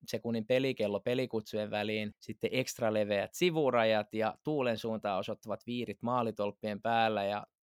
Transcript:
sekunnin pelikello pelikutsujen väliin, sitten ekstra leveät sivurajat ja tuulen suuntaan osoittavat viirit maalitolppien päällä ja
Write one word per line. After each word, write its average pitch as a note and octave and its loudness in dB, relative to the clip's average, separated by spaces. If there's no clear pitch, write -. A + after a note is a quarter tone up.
sekunnin A2+ -4
pelikello B2+ 2
pelikutsujen A2 -2
väliin, G#2+ -2
sitten - -4
ekstra B2 0
leveät G#2 0
sivurajat A#2+ 2
ja G#2+ 0
tuulen B2+ 0
suuntaan G#2+ -2
osoittavat G#2 -6
viirit A#2 -6
maalitolppien G#2+ -2
päällä A2+ 2
ja G#2 -2